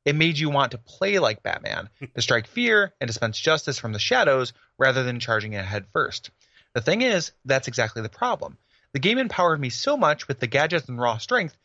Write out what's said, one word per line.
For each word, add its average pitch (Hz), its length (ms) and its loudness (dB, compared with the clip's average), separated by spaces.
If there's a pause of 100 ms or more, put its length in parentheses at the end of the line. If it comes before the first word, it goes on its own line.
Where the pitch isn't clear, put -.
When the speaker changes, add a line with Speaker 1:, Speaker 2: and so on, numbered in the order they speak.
Speaker 1:
it 147 100 2
made 156 220 2
you 151 140 -2
want 139 220 2
to 120 60 -10
play 196 420 -2
like 110 220 0
Batman, - 460 -6 (140)
Speaker 2:
<laughs> - 120 -14
Speaker 1:
to 127 60 -4
strike 117 280 0
fear 220 520 2
and 127 80 -4
dispense 113 320 -4
justice 156 380 0
from 107 160 -6
the 104 40 -6
shadows 139 540 2 (240)
rather 131 280 4
than 120 160 -4
charging 107 340 -2
it 98 100 -6
head 98 300 -6
first. - 360 -4 (440)
The 120 80 -2
thing 196 180 2
is, 220 320 0 (140)
that's 131 220 0
exactly 113 340 -2
the 107 80 -6
problem. - 480 -4 (340)
The 139 80 -2
game 208 160 2
empowered 180 420 2
me 131 120 -4
so 294 260 -2
much 151 320 2
with 135 100 -4
the 127 80 -4
gadgets 151 400 0
and 120 140 -8
raw 117 160 2
strength 185 480 -2